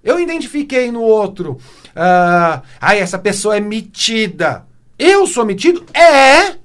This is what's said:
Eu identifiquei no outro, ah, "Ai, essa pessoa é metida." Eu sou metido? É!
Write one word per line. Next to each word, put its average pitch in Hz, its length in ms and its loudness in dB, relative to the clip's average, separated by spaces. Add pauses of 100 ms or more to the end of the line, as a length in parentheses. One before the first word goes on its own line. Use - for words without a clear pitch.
Eu 285 140 0
identifiquei 285 720 -6
no 233 120 -8
outro, 196 560 -2 (360)
ah, 175 680 0 (180)
"Ai, 196 200 2
essa 185 180 -6
pessoa 208 380 -2
é 202 40 -2
metida." 208 1040 -6 (320)
Eu 381 280 2
sou 240 180 -4
metido? 214 400 -2 (100)
É! 311 720 4